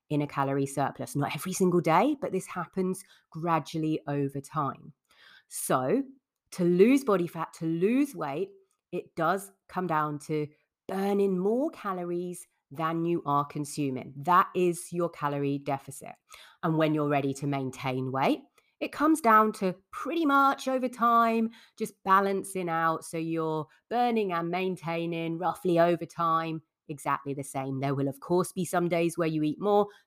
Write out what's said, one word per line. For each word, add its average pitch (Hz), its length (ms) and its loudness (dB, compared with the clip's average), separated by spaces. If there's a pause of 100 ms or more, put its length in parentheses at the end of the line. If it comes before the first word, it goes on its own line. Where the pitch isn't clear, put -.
in 147 120 2
a 147 60 -2
calorie 139 380 0
surplus. 139 500 -4
Not 139 200 -2
every 185 180 -6
single 175 280 2
day, 190 400 4
but - 100 -6
this 185 160 -4
happens 185 560 -6 (260)
gradually 160 800 -2
over 139 320 -2
time. 143 540 -6 (560)
So 156 540 0 (480)
to - 120 -2
lose 202 400 6
body 185 240 2
fat, 160 280 -8
to 165 100 -8
lose 208 500 0
weight, 165 360 -6 (420)
it - 220 -10
does 175 360 0 (160)
come 185 200 -4
down 151 400 0
to 151 200 -2 (400)
burning 196 500 2
more 226 340 0
calories 180 760 -8 (260)
than 165 300 -2
you 170 220 0
are 143 180 2
consuming. 143 720 -6
That 175 400 4
is 175 380 0
your 170 160 -2
calorie 143 500 -2
deficit. 139 540 -8 (500)
And 160 140 2
when 156 160 4
you're 151 160 2
ready 139 260 2
to 147 120 -6
maintain 131 640 -4
weight, 151 280 2 (400)
it 320 140 -6
comes 311 260 2
down 214 340 6
to 185 220 -2 (160)
pretty 330 340 -2
much 277 440 4
over 262 180 -2
time, 226 640 2 (260)
just 208 160 -6 (120)
balancing 190 640 2
out. 165 340 0
So - 140 -10
you're 160 500 -2 (220)
burning 226 420 2
and 170 180 -2
maintaining 170 880 -4
roughly 170 420 0
over 170 260 4
time 165 560 -2 (260)
exactly 143 460 -4
the 139 100 -8
same. 135 380 -6
There 139 140 0
will, 139 120 0
of 135 140 -8
course, 180 320 0
be 185 100 -4
some 175 240 0
days 170 300 0
where 170 100 0
you 156 160 -2
eat 151 160 -2
more, 202 280 4 (200)